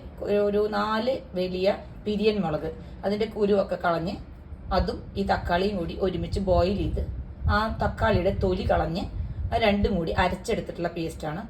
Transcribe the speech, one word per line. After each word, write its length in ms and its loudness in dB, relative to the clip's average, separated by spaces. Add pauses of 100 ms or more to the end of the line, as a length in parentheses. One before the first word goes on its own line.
(240)
ഒരു, 140 2 (100)
ഒരു 140 2 (160)
നാല് 340 0 (260)
വലിയ 300 0 (380)
പിരിയൻ 380 2
മുളക്, 280 -2 (340)
അതിൻ്റെ 280 0
കുരുവൊക്കെ 500 2
കളഞ്ഞ് 300 0 (640)
അതും 200 0 (220)
ഈ 100 2
തക്കാളിയും 500 2
കൂടി 140 -4 (120)
ഒരുമിച്ച് 420 0
ബോയിൽ 340 4
ചെയ്ത് 200 -2 (540)
ആ 20 4 (240)
തക്കാളിയുടെ 500 2 (120)
തൊലി 260 2
കളഞ്ഞ് 340 2 (480)
ആ 140 2
രണ്ടും 320 4
കൂടി 140 -2 (120)
അരച്ചെടുത്തിട്ടുള്ള 720 -2
പേസ്റ്റാണ്. 540 -4